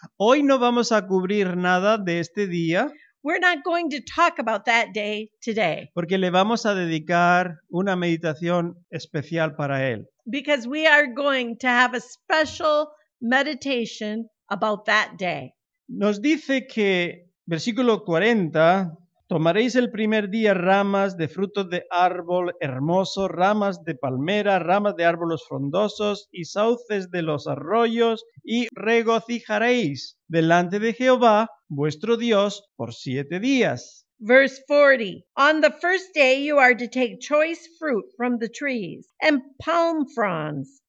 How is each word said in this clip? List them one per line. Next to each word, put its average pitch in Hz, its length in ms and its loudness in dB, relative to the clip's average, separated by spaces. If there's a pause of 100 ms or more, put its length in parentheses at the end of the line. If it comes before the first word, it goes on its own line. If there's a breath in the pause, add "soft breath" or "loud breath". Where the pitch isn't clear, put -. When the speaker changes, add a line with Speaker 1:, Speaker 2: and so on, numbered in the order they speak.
(200 loud breath)
Speaker 1:
Hoy 262 240 4
no 269 160 4
vamos 240 320 2
a 202 160 2
cubrir 185 500 0
nada 180 400 2
de 175 220 -2
este 202 280 -4
día, 175 440 0 (300 loud breath)
Speaker 2:
We're 339 200 -2
not 349 240 0
going 339 240 -2
to 285 100 -6
talk 320 400 0
about 220 280 -4
that 226 260 2
day 214 360 -6 (140)
today, 190 500 -2
Speaker 1:
porque 175 240 -2
le 185 120 2
vamos 196 360 2
a 208 80 2
dedicar 175 840 0 (120)
una 185 280 -2
meditación 170 800 -2 (160)
especial 160 680 -6
para 139 320 -2
él. 107 160 -6 (260)
Speaker 2:
because 285 340 -2
we 302 220 0
are 294 260 4
going 254 440 -2
to 254 100 -4
have 247 300 4
a - 20 -4
special 311 880 0 (320 soft breath)
meditation 240 1120 -2 (200)
about 208 360 -2
that 214 320 0
day. 151 340 -6 (380)
Speaker 1:
Nos 202 320 -2
dice 269 440 0
que, 190 600 -2 (200)
versículo 214 600 0
cuarenta, 175 880 2 (320)
"Tomaréis 190 480 2
el 247 160 2
primer 214 380 0
día 214 240 2
ramas 196 640 2
de 160 100 -2
frutos 196 420 -4
de 170 220 -6
árbol 180 720 0
hermoso, 170 640 -2
ramas 185 560 0
de 160 120 -6
palmera, 185 640 0
ramas 190 360 0
de 170 100 -2
árboles 170 420 0
frondosos 196 840 -4
y 175 140 -10
sauces 208 680 -2
de 175 100 -2
los 156 260 -4
arroyos, 226 760 0 (200 soft breath)
y 226 300 -2
regocijaréis 226 1400 -2 (100)
delante 170 520 2
de 226 140 0
Jehová, 233 560 4 (180)
vuestro 151 500 -2
Dios, 208 460 0 (120)
por 117 180 -10
siete 143 460 -6
días." 208 640 -2 (160)
Speaker 2:
Verse 262 460 4
forty, 269 560 2 (140)
"On 302 240 4
the 302 100 4
first 370 420 -4
day 269 300 4
you 294 140 0
are 247 180 6
to 240 120 -8
take 233 320 -4
choice 311 480 -2 (120)
fruit 254 260 -2 (120)
from 240 220 -2
the 226 100 -6
trees, 233 580 -8 (140)
and 294 200 2 (220)
palm 330 500 0
fronds, 151 760 -4